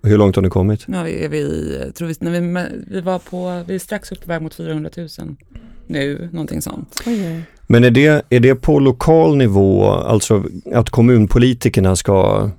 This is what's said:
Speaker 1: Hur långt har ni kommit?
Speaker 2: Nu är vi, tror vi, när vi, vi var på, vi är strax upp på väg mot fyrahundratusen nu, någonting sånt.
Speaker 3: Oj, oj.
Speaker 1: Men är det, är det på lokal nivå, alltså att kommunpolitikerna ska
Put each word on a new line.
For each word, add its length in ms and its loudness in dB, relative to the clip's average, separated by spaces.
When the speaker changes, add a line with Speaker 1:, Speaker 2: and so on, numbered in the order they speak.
Speaker 1:
Hur 140 4
långt 180 4
har 80 2
ni 60 2
kommit? 380 -2
Speaker 2:
Nu 100 -6
är 320 -6
vi, 480 -6
tror 100 -8
vi, 120 -8
när 120 -6
vi, 360 -4
vi 140 -10
var 180 -4
på, 480 -10
vi 80 -8
är 40 -8
strax 320 -12
upp 100 -16
på 60 -18
väg 140 -6
mot 140 -12
fyrahundratusen 840 -10
nu, 440 -6
någonting 300 -8
sånt. 440 -12
Speaker 3:
Oj, 220 -4
oj. 160 -8
Speaker 1:
Men 160 6
är 80 6
det, 380 4
är 100 4
det 160 4
på 240 0
lokal 580 4
nivå, 540 4
alltså 520 0
att 160 0
kommunpolitikerna 1040 4
ska 640 0